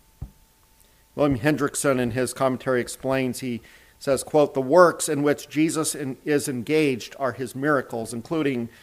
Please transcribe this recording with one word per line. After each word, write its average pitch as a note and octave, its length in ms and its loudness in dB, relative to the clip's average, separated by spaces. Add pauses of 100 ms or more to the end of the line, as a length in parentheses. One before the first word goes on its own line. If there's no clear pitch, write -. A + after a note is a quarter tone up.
(1120)
William C#3 260 2
Hendrickson, C#3+ 600 0
in A#2+ 120 0
his B2 220 -2
commentary, C3 460 0
explains, C3 600 -4
he A#2+ 220 -8 (380)
says, C3+ 240 0
quote, D3 300 4
"The C3+ 80 0
works D#3+ 480 6
in D3 140 -2
which - 260 0
Jesus D3+ 440 0
in-, C#3 300 -8
is D3 240 0
engaged C3+ 720 -2
are B2+ 140 -2
his A#2+ 200 -10
miracles, B2+ 600 -2
including B2 560 -2 (140)